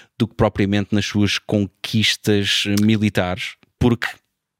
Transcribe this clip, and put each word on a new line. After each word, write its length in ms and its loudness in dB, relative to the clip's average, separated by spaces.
do 80 -2
que 80 -20
propriamente 600 0
nas 120 0
suas 320 0
conquistas 1300 -2
militares, 760 0
porque, 280 2